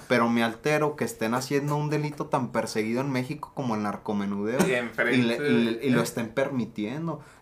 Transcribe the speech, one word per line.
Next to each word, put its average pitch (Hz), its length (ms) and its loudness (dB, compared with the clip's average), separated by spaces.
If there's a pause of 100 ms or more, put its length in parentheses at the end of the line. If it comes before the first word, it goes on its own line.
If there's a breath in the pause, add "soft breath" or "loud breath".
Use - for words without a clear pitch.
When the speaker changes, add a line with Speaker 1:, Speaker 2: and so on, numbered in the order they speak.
Speaker 1:
pero 117 220 4
me 117 160 4
altero 147 500 2
que 127 100 -2
estén 113 300 -2
haciendo 143 400 0
un 147 160 0
delito 151 360 -2
tan 127 260 0
perseguido 113 480 0
en 139 100 -2
México 127 440 -4
como 123 200 -2
el 104 80 -2
narcomenudeo, 101 840 0
Speaker 2:
Y 127 60 2
enfrente 120 420 0
Speaker 1:
y 127 60 4
le-, 117 140 2
y 123 280 2
le-, 117 220 -2
y 131 40 2
lo 120 100 4
Speaker 2:
eh. 113 40 2
Speaker 1:
estén 113 240 -4
permitiendo. 135 920 -4 (220 loud breath)